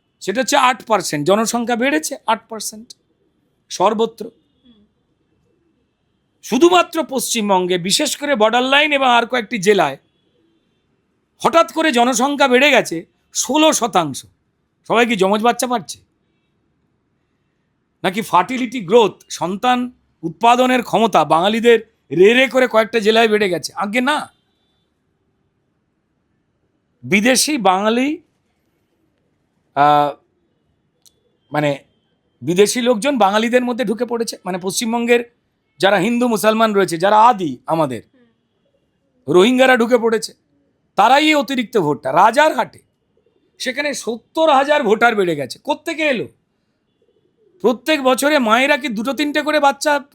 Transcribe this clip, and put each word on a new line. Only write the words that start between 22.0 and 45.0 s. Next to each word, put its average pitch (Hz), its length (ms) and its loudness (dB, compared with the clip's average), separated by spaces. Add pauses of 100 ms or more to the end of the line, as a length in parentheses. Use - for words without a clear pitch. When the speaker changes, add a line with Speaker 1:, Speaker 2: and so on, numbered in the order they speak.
Speaker 1:
রে 185 240 6
রে 262 140 2
করে 254 200 0
কয়েকটা 226 320 0
জেলায় 220 280 2
বেড়ে 208 200 0
গেছে? 160 240 -6
আজ্ঞে 202 280 -4
না। 254 320 -4 (2750)
বিদেশি 214 560 2
বাঙালি, 220 640 0 (1500)
আহ, 147 400 2 (1400)
মানে 147 260 -2 (640)
বিদেশি 202 400 2
লোকজন 247 360 0
বাঙালিদের 220 460 0
মধ্যে 247 200 -4
ঢুকে 240 200 -4
পড়েছে। 233 400 -8
মানে 185 140 -6
পশ্চিমবঙ্গের 233 760 -2 (460)
যারা 196 180 2
হিন্দু 240 320 0
মুসলমান 220 440 0
রয়েছে, 180 260 0
যারা 214 280 4
আদি 185 400 0
আমাদের, 143 360 -2 (120)
Speaker 2:
হুম। - 100 -20 (1120)
Speaker 1:
রোহিঙ্গারা 254 420 4
ঢুকে 233 220 0
পড়েছে, 220 360 -4 (600)
তারাই 262 300 4
এই 311 80 4
অতিরিক্ত 247 440 -2
ভোটটা। 143 340 -2
রাজারহাটে 233 680 2 (800)
সেখানে 277 360 -6
সত্তর 294 600 -2
হাজার 277 280 2
ভোটার 220 320 2